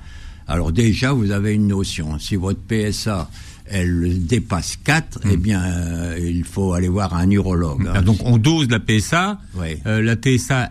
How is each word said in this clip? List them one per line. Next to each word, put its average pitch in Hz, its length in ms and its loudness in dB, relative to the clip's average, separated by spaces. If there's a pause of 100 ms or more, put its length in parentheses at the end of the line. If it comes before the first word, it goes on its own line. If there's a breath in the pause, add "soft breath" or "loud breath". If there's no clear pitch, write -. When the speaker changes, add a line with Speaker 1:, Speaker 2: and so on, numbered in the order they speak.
(480 loud breath)
Speaker 1:
Alors 82 260 0
déjà, 117 400 2
vous 107 180 0
avez 101 220 0
une 107 140 2
notion. 90 520 -2
Si - 160 -4
votre 95 240 -2
P 110 220 -2
S 104 260 -4
A, 90 220 -4 (360 loud breath)
elle 90 600 0
dépasse 87 580 -2
quatre, 156 420 -2
Speaker 2:
Hmm. 101 60 4
Speaker 1:
eh 95 60 4
bien, 92 260 0
euh, 87 580 -4
il 87 220 -2
faut 95 300 -2
aller 90 160 2
voir 92 240 0
un 87 160 2
urologue, 87 580 2
Speaker 2:
Ah, 101 120 2
Speaker 1:
hein. - 20 4
Speaker 2:
donc 98 240 6
on 120 120 6
dose 143 320 4
la 113 120 2
P 110 160 2
S 104 160 0
A. 190 260 2 (160)
Speaker 1:
Oui. 82 300 -6
Speaker 2:
Euh, 110 160 0
la 113 160 2
T 127 180 2
S - 160 0
A, 127 200 0